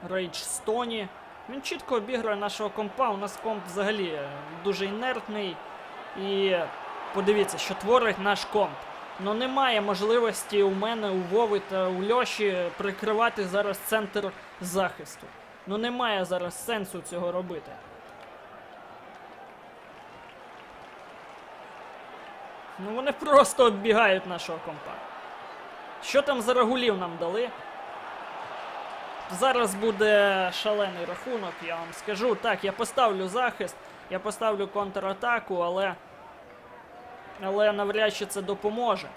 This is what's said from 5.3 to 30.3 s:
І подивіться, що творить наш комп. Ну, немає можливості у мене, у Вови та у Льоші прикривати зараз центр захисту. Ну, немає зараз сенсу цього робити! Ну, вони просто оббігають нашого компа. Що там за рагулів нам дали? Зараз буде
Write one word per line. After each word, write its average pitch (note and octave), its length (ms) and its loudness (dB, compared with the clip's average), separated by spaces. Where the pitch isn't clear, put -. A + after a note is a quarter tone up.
І G3 340 4
подивіться, G3 440 4
що - 160 -4
творить A3 460 4
наш G3+ 260 2
комп. F#3+ 260 2
Ну, G3 140 -2
немає B3+ 480 4
можливості G#3 800 4
у G3 80 6
мене, G#3+ 380 0
у F#3 80 2
Вови G3+ 520 4
та F#3+ 180 2
у F#3 160 0
Льоші G#3+ 540 2
прикривати G#3+ 680 2
зараз G3 320 0
центр G3+ 540 0
захисту. F3+ 680 -2
Ну, G3 100 -2
немає A#3 480 2
зараз F3 400 -2
сенсу G3 360 -2
цього F3 300 -4
робити! F3 400 -4
Ну, G#3 160 -6
вони C4 160 0
просто C#4 540 8
оббігають G3+ 640 6
нашого E3+ 380 -4
компа. D3+ 260 -8
Що - 180 6
там C#4 200 2
за A#3 120 4
рагулів B3 440 4
нам F3+ 220 -2
дали? G3 300 0
Зараз A#3 440 2
буде G3+ 800 6